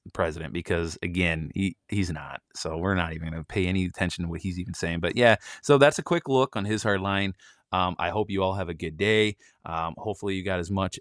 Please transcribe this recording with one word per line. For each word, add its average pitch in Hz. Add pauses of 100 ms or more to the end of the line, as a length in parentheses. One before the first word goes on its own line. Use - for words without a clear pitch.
(140)
president 80
because, 85
again, 85
he, 95 (120)
he's 101
not. 69 (140)
So 80
we're 95
not 85
even 82
gonna 80
pay 92
any 92
attention 90
to 85
what 85
he's 90
even 90
saying. 85
But 87
yeah, 117 (260)
so 143
that's 143
a 170
quick 170
look 131
on 101
his 104
hard 101
line. 98 (380)
Um, 90
I 87
hope 98
you 95
all 95
have 95
a 85
good 80
day. 107 (280)
Um, 82
hopefully 101
you 95
got 92
as 87
much 95